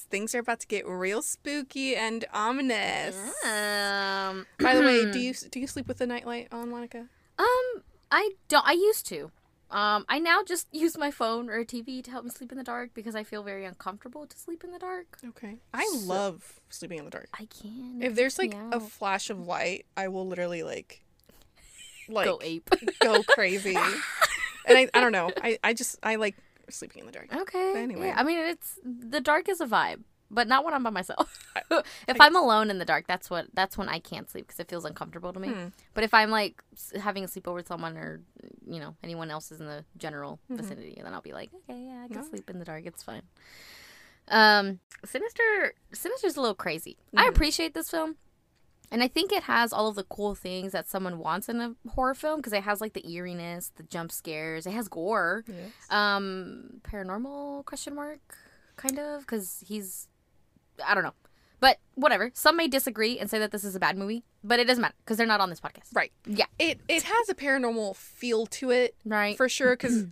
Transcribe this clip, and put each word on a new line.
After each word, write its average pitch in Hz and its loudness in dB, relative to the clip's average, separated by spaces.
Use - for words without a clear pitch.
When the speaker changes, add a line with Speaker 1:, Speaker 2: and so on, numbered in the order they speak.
Speaker 1:
things 208 -4
are 247 0
about 233 -4
to - -14
get 202 -4
real 185 -2
spooky 269 -4
and 226 -2
ominous. 214 0
Speaker 2:
Um, 202 -2
Speaker 1:
By 254 4
the 302 8
way, 247 6
Speaker 2:
<clears throat> 208 0
Speaker 1:
do 247 -2
you, 247 -2
do - -12
you 269 -4
sleep 269 -8
with 247 -6
the 254 -2
nightlight 240 -8
on, 233 -8
Monica? 240 -12
Speaker 2:
Um, 494 2
I 392 4
don't. 294 6
I 277 8
used 392 4
to. 156 -8
Um, 208 2
I 269 2
now 339 4
just 359 -4
use 320 0
my 294 0
phone 233 -2
or 214 -4
a 233 -2
T 233 -8
V 254 -10
to 247 -18
help 247 -10
me 240 -10
sleep 247 -16
in 262 -10
the 262 -10
dark 240 -8
because 226 -10
I 214 -4
feel 214 -10
very 196 -8
uncomfortable 208 -12
to - -20
sleep 339 -12
in 359 -14
the 359 -14
dark. 359 -10
Speaker 1:
Okay. 226 -16
I 339 -2
Speaker 2:
So 285 -2
Speaker 1:
love 185 -4
sleeping 165 -12
in 147 -12
the - -14
dark. - -14
Speaker 2:
I 220 -14
can. 247 -12
It 247 0
Speaker 1:
If 226 -2
there's, 262 2
Speaker 2:
freaks 339 0
me 202 -12
Speaker 1:
like, 233 -6
a - 0
Speaker 2:
out. 220 -6
Speaker 1:
flash 196 -2
of 185 -8
light, 170 -4
I 190 -2
will 190 -4
literally, 175 -4
like, - -10
Speaker 2:
<laughs> - -20
Go 220 -12
Speaker 1:
like, 196 2
Speaker 2:
ape. 165 -8
Speaker 1:
go 220 6
crazy. 196 2
Speaker 2:
<laughs> - 2
Speaker 1:
And 254 12
I, 262 6
I 240 10
don't 247 6
know. 185 2
I, 233 -2
I 226 4
just, - -4
I 220 0
like 214 0
sleeping - -14
in - -18
the 240 -16
dark. - -12
Speaker 2:
Okay. 381 -2
Speaker 1:
But 294 -2
anyway. 247 -4
Speaker 2:
Yeah, 381 -2
I 233 4
mean, 330 2
it's, 330 -6
the 240 -6
dark 311 2
is 370 -2
a 311 -2
vibe, 165 2
but 226 2
not 262 4
when 330 -2
I'm 262 0
by 226 0
myself. - -4
<laughs> - 4
If 254 2
Speaker 1:
I 294 12
Speaker 2:
I'm 302 8
Speaker 1:
guess. 359 8
Speaker 2:
alone 214 6
in 196 -2
the 175 -2
dark, 160 2
that's 180 -2
what, 170 -2
that's 190 0
when 190 -4
I 160 -4
can't - -12
sleep - -10
'cause - -16
it 170 -10
feels 170 -8
uncomfortable 165 -10
to 185 -10
me. 190 -6
Speaker 1:
Hmm. 190 -6
Speaker 2:
But 220 0
if 220 2
I'm, 220 4
like, 214 -2
s-, - -14
having 196 -4
a - -8
sleepover 175 -10
with 175 -10
someone 165 -8
or, 160 -12
you 165 -10
know, 156 -14
anyone 165 -10
else 156 -12
is 156 -18
in 160 -12
the 147 -12
general 147 -10
Speaker 1:
Mm-hmm. 254 -10
Speaker 2:
vicinity, - -14
then - -12
I'll 87 -12
be 73 -14
like, 71 -14
"Okay, 247 -14
yeah, 247 -16
I - -16
can 220 -12
Speaker 1:
All 254 -12
right. 311 -16
Speaker 2:
sleep 196 -12
in 180 -12
the 170 -12
dark. 160 -12
It's 170 -14
fine." - -12
Um, 208 8
Sinister, 415 0
Sinister's 381 -2
a 294 -4
little 226 2
crazy. - -6
I - 8
Speaker 1:
Mm-hmm. 494 8
Speaker 2:
appreciate 311 4
this 320 -6
film. 320 -2
And 233 2
I 254 4
think 359 0
it 381 0
has 233 2
all 214 2
of 208 -2
the 196 -6
cool 208 -4
things 185 -6
that 170 -4
someone 185 -4
wants 160 -4
in 233 -2
a 233 -6
horror 262 0
film, 311 -2
'cause 226 -6
it 202 0
has, 208 0
like, 220 -6
the 185 -10
eeriness, 175 -8
the 160 -18
jump 165 -8
scares. 160 -8
It 185 -6
has 220 -4
gore. 185 0
Speaker 1:
Yes. 185 -12
Speaker 2:
Um, 196 -2
paranormal, 277 -8
question 285 -12
mark, 294 -10
kind 269 2
of, 294 -10
'cause 202 -8
he's, 196 -12
I 196 4
don't 185 2
know. 143 -6
But 262 8
whatever. 247 4
Some 311 6
may 330 2
disagree 240 0
and 208 -6
say 220 0
that 214 0
this 202 -6
is 196 -6
a 190 -6
bad 165 2
movie, 208 -6
but 233 4
it 240 4
doesn't 240 4
matter, 160 0
'cause 220 -2
they're 226 4
not 214 4
on 185 2
this 170 -10
podcast. - -14
Speaker 1:
Right. - 2
Speaker 2:
Yeah. 208 2
Speaker 1:
It, 320 2
it 330 2
has 427 2
a 320 -2
paranormal 233 0
feel 233 -2
to 254 0
it. 247 4
Speaker 2:
Right. 208 0
Speaker 1:
For 254 4
sure, 254 4
'cause 240 2